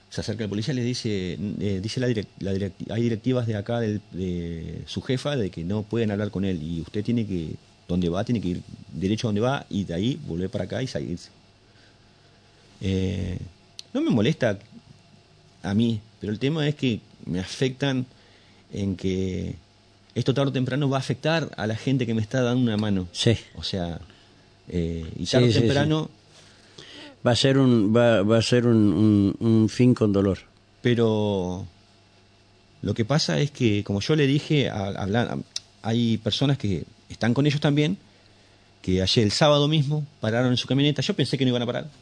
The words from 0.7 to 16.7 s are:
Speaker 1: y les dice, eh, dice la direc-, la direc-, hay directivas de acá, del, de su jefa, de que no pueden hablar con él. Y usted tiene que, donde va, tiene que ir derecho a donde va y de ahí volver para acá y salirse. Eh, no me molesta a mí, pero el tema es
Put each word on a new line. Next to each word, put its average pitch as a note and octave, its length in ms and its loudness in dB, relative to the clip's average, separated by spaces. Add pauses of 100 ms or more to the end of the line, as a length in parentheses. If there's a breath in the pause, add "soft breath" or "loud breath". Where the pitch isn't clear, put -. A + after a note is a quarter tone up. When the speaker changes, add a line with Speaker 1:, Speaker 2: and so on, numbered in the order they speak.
Speaker 1:
y B2+ 40 -2
les A#2+ 80 -2
dice, G2+ 520 -4 (240)
eh, F#2+ 220 -2
dice A2 160 -6
la B2+ 100 0
direc-, A2 180 0 (120)
la G2 160 -4
direc-, F#2+ 360 -6
hay A2+ 120 -2
directivas A#2 460 0
de A2 80 -2
acá, A#2 240 -4
del, G#2 200 -2 (120)
de E2+ 720 -6
su - 160 -8
jefa, C#3 320 -4
de G2+ 160 -2
que E2+ 140 -8
no G2+ 180 -2
pueden A2 300 -2
hablar G#2 180 -2
con F#2+ 140 -4
él. F#2 180 -2
Y E2 180 -6
usted G#2 240 -6
tiene A#2 220 0
que, F2 300 -6 (320)
donde F2 200 0
va, F2+ 140 0
tiene A#2+ 180 -2
que F#2 80 -4
ir F2+ 140 -4 (300)
derecho F#2+ 340 -2
a G#2+ 40 0
donde G#2 100 0
va C3 280 -2
y G2+ 140 -4
de E2+ 120 -6
ahí G#2 340 -2
volver F2+ 200 -4
para F#2 160 -6
acá F#2 160 -6
y C3+ 60 -4
salirse. D2+ 440 -8 (1500 soft breath)
Eh, F#2 560 -2 (560)
no C4 80 -2
me D#4+ 100 0
molesta A2+ 480 2 (1040)
a F#2+ 120 -2
mí, A2+ 260 2 (200)
pero G#2 120 -6
el G2+ 60 -6
tema D3 300 0
es D3 80 0